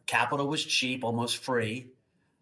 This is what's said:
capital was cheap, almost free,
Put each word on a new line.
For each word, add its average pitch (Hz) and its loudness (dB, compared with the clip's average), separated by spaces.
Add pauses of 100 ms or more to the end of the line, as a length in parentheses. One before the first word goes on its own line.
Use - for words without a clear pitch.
capital 139 2
was 147 -2
cheap, 127 0
almost 117 0
free, 120 -2 (520)